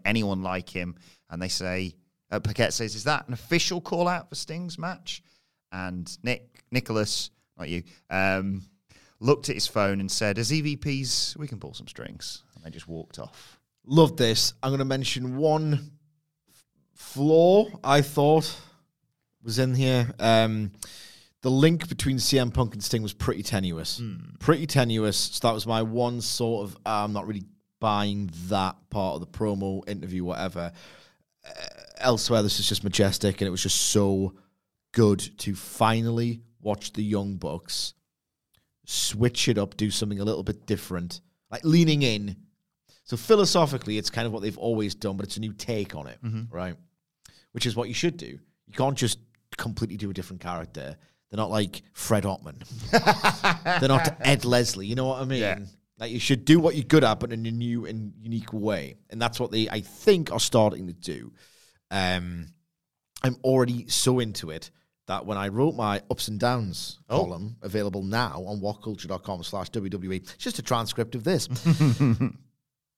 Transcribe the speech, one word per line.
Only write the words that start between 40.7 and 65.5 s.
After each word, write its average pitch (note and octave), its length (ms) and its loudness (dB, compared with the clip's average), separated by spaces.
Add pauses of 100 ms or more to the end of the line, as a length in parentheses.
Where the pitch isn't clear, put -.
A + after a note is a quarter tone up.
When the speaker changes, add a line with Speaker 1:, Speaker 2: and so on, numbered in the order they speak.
Speaker 2:
like, A#2+ 140 -10
leaning D#3 400 6
in. G#2 320 0 (680)
So A#2+ 140 -6
philosophically, D3+ 800 4
it's G#2 140 -4
kind A#2 160 -2
of G#2+ 60 -4
what G#2+ 100 -6
they've G#2 140 -4
always G#2+ 380 -2
done, G2 220 -4
but G2 80 -6
it's - 120 -10
a - 20 -8
new G#2+ 140 -6
take G#2+ 420 -6
on D2 120 -10
it, A#1+ 160 -18
Speaker 1:
Mm-hmm. A2+ 300 -6
Speaker 2:
right? F2 220 -6 (800)
Which A#2+ 120 -4
is A#2 100 -2
what A2 120 -2
you A#2+ 80 -8
should F3 220 0
do. C#2 200 -14 (300)
You - 60 -20
can't C3+ 240 0
just - 200 0 (400)
completely G#2 400 -6
do G2+ 140 -6
a - 20 -8
different F#2 280 -10
character. E2 540 -10 (340)
They're G2+ 80 -8
not G#2+ 120 -2
like G#2 320 -2 (120)
Fred G#2+ 300 0
Ottman. F#2+ 360 -6 (320)
Speaker 1:
<laughs> - 880 2
Speaker 2:
They're C3+ 100 4
not - 320 4
Ed C3+ 240 4
Leslie. A2+ 420 2
You A#2 80 -4
know C3 120 0
what C3 140 -4
I C3+ 40 -4
mean? C3 160 -2
Speaker 1:
Yeah. G2 180 0 (400)
Speaker 2:
Like, A2+ 120 -8
you A#2+ 80 -4
should A#2+ 260 2
do D#3 140 10
what D#3 160 4
you're D3 80 -2
good D3+ 200 6
at, A2 160 4
but A#2+ 120 -4
in A2+ 140 -4
a A2+ 60 -2
new A#2 340 -2
and G#2 340 -8
unique A2+ 340 -6
way. G2 420 -2 (160)
And A2+ 100 -10
that's A#2 180 -2
what B2+ 120 -4
they, A2 180 0
I G#2+ 120 -4
think, F3 500 2
are - 80 0
starting G#2 480 4
to F2 60 -10
do. A#1+ 380 -10 (600)
Um, F2+ 560 -2 (760)
I'm B2+ 200 0
already B2 440 2
so B2+ 320 2
into G#2 300 -4
it D#2+ 220 -12 (360)
that F#2 200 -4
when G2+ 100 -2
I G2+ 120 -2
wrote B2+ 260 2